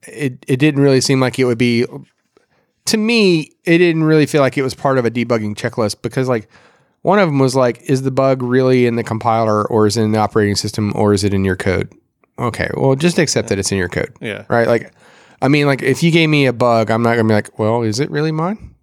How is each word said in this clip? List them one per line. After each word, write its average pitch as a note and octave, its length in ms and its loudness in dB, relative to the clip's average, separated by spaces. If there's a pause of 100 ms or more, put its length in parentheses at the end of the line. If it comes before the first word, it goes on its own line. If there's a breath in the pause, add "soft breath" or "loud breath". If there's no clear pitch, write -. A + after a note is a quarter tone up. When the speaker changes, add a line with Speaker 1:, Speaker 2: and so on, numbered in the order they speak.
Speaker 1:
it, B2+ 400 -10
it C3+ 100 0
didn't C#3+ 240 2
really C#3 200 4
seem C3 200 0
like B2+ 180 -2
it C3 60 2
would B2 120 0
be, A#2+ 280 2 (1000)
to - 120 -2
me, G#3+ 540 2 (120)
it E3+ 140 4
didn't E3+ 260 2
really D#3 220 4
feel C#3+ 160 0
like C3 160 0
it C#3+ 40 -2
was C3 120 -2
part C3+ 240 0
of A#2+ 80 0
a A2+ 60 0
debugging A#2 440 -2
checklist A2 460 -6
because, B2+ 260 -4
like, A#2+ 220 -4 (520 soft breath)
one F#3 180 2
of F#3 100 2
'em C#3 100 0
was C3 160 2
like, B2 280 0
"Is C3 180 -2
the C3+ 100 -4
bug C3 320 0
really B2+ 440 2
in A#2 80 -2
the A#2 80 -4
compiler A2 640 0
or G#2+ 200 2
is G2+ 80 0
it A#2 80 0
in G#2+ 80 0
the A2 80 0
operating G#2 360 0
system G#2 400 -4
or G#2 180 2
is G2 100 0
it G2+ 100 0
in F#2+ 120 0
your F#2+ 100 0
code?" F#2 360 -4 (480)
Okay, - 360 -4
well, C3+ 200 0
just E3+ 240 -2
accept C#3+ 300 -2
that G2 100 -2
it's F#2+ 120 -4
in G2 60 -2
your F2+ 120 -2
code. - 300 -6
Speaker 2:
Yeah. G2+ 300 -10
Speaker 1:
Right? A#2 180 0
Like, A#2 240 -2 (500 soft breath)
I B2+ 60 0
mean, C#3+ 200 2
like, C3+ 160 0
if B2+ 200 0
you E3+ 80 4
gave D#3+ 180 2
me D3 180 2
a A#2+ 60 0
bug, A2+ 380 2
I'm A2+ 120 0
not A#2 120 2
gonna A2+ 120 2
be A2 80 2
like, - 240 -4
"Well, A2+ 240 0
is A2 160 -4
it C#3+ 120 -2
really D3+ 200 -2
mine?" E3 520 -6